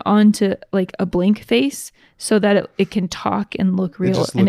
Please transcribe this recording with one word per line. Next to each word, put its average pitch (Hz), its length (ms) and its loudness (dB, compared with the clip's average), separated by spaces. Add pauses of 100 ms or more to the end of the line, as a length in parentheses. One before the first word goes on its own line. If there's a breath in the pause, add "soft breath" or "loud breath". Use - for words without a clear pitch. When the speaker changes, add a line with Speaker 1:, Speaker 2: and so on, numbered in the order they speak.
Speaker 1:
onto, 208 500 2 (160)
like, 185 260 -2
a 190 80 -2
blank 185 380 0
face 254 480 -2 (260 soft breath)
so - 220 0
that 202 180 2
it, - 220 -4
it 190 120 0
can 185 160 -2
talk 202 520 -6
and 185 180 0
look 185 160 -4
Speaker 2:
It - 60 -20
Speaker 1:
real, 185 140 0
Speaker 2:
just 185 200 -2
Speaker 1:
and 185 80 2
it 190 80 6